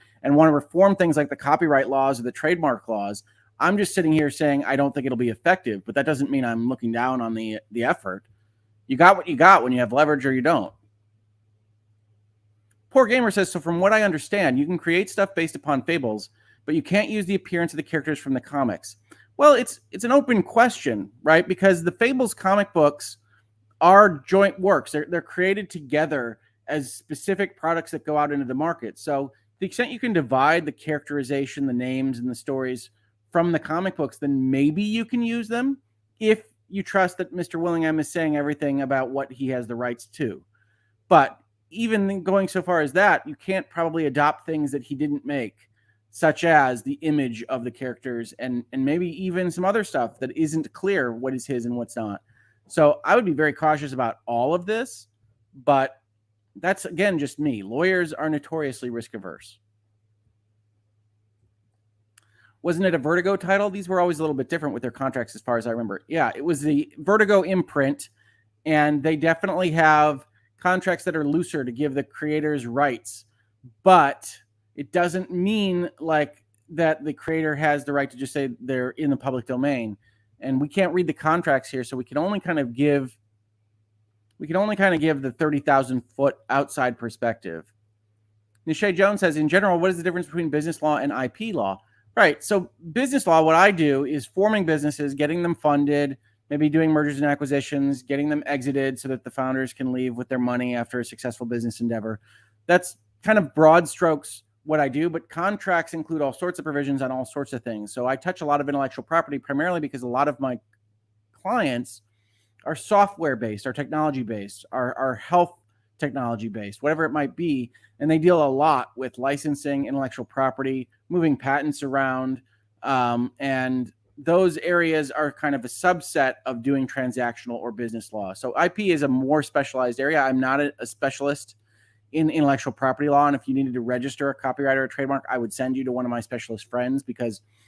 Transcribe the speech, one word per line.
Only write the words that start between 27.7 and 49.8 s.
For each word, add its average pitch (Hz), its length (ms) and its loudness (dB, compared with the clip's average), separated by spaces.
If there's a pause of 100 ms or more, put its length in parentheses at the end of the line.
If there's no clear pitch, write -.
that - 160 -8
go 151 100 0
out 147 140 2
into 143 140 -2
the 127 100 -6
market. 143 460 -4
So 139 260 -4
to 135 60 -14 (260)
the 196 80 -4
extent 240 240 -4
you 240 80 -10
can 240 140 -4
divide 151 520 2
the 143 60 -8
characterization, 139 960 -4
the 127 60 -2
names, 127 480 -2
and 123 100 -4
the 120 60 -6
stories 131 540 -6 (420)
from 170 180 2
the 160 80 2
comic 180 380 -4
books, 143 200 -4
then 135 320 0
maybe 147 360 2
you 220 200 -2
can 240 180 -2
use 233 260 -4
them 262 300 -2 (420)
if 214 240 2 (240)
you 196 160 -6
trust 185 340 0
that 180 140 -8
Mister 175 260 -6
Willingham 165 400 0
is 147 140 -4
saying 156 240 0
everything 143 460 -2
about 131 280 -2
what 135 220 -6
he 127 160 -6
has 123 180 -4
the 117 80 -8
rights 123 380 -6
to. 104 280 -6 (680)
But 151 320 6 (280)
even 220 380 -2
then 196 160 -4
going 190 240 2
so 180 160 -4
far 175 180 0
as 143 120 -2
that, 185 340 4
you 156 80 -10
can't - 340 -6
probably 165 380 -2
adopt 147 400 0
things 151 240 -4
that 135 140 -6
he 147 100 -10
didn't 147 320 -4
make, 135 420 -8 (460)
such 156 300 0
as 135 380 4
the 139 180 -6
image 135 440 -2
of 123 200 -6
the 123 60 -8
characters 120 680 -8
and, 123 360 -6
and 131 100 -2
maybe 170 240 0 (160)
even 180 260 -2
some 180 140 -4
other 208 180 2